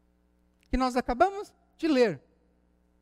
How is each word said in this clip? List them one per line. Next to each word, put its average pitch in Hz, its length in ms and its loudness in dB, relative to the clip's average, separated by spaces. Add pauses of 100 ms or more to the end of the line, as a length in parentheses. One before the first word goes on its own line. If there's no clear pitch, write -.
(680)
que 254 80 -2
nós 254 180 0
acabamos 349 560 -2 (240)
de 330 120 -4
ler. 240 340 2 (800)